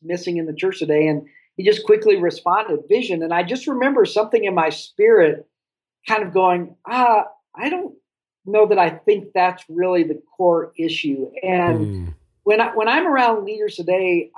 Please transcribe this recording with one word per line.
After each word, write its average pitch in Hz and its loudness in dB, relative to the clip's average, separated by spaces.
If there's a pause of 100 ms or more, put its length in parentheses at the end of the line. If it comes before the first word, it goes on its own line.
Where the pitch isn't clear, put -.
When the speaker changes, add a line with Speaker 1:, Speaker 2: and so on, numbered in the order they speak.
Speaker 1:
missing 175 -6
in 165 -4
the 156 -8
church 190 -4
today?" 151 0
And 147 -2 (300)
he 185 -8
just 208 2
quickly 214 4
responded, 175 -2
"Vision." 196 0
And 165 -4
I 175 0
just 240 -6
remember 262 2
something 240 0
in 196 -4
my 165 0
spirit 196 2 (600)
kind 214 -2
of 185 -8
going, 180 0 (100)
"Ah, 233 2 (320)
I 247 -6
don't 359 -8 (500)
know 208 4
that 208 2
I 170 2
think 202 -2
that's 180 0
really 175 0
the 151 -4 (160)
core 170 2
issue." 151 -4 (100)
And 175 0
Speaker 2:
Mm. 95 -6 (300)
Speaker 1:
when 214 2
I, 233 -2
when 220 0
I'm 311 0
around 240 0
leaders 214 -6
today, 180 -2